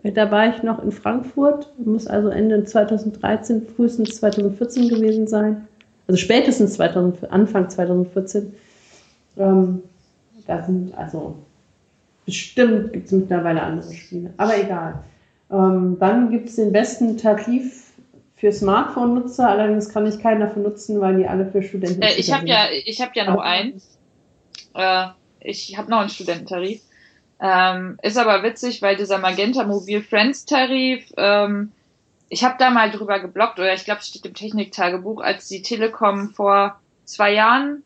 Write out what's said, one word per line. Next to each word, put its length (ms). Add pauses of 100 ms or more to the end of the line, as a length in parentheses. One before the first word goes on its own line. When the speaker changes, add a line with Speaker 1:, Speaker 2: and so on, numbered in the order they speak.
Speaker 1:
Da 300
war 160
ich 160
noch 180
in 80
Frankfurt. 880
Muss 300
also 200
Ende 360
zweitausenddreizehn, 1120
frühestens 400
zweitausendvierzehn 720
gewesen 400
sein. 400 (400)
Also 100
spätestens 560
zweitausend, 560
Anfang 400
zweitausendvierzehn. 840 (840)
Ähm, 460 (640)
da 180
sind 320
also, 400 (920)
bestimmt 680
gibt's 200
mittlerweile 500
andere 300
Spiele. 460
Aber 200
egal. 460 (480)
Ähm, 460
dann 320
gibt's 260
den 160
besten 440
Tarif 760 (440)
für 160
Smartphone-Nutzer. 960
Allerdings 400
kann 180
ich 140
keinen 200
davon 220
nutzen, 380
weil 160
die 100
alle 180
für 180
Studenten 400
Speaker 2:
Äh, 140
ich 160
hab 80
Speaker 1:
sind. 80
Speaker 2:
ja, 220
ich 300
hab 160
ja 80
noch 80
Speaker 1:
Aber 100
Speaker 2:
einen. 400 (920)
Äh, 320 (340)
ich 360
hab 120
noch 100
einen 100
Studententarif. 720 (600)
Ähm, 600
ist 160
aber 240
witzig, 400
weil 140
dieser 220
Magenta 460
Mobil 380
Friends 420
Tarif, 720
ähm, 560 (560)
ich 160
hab 140
da 120
mal 200
drüber 280
gebloggt, 400
oder 140
ich 140
glaub, 140
es 80
steht 180
im 80
Techniktagebuch, 880
als 260
die 140
Telekom 720
vor 440 (280)
zwei 260
Jahren 540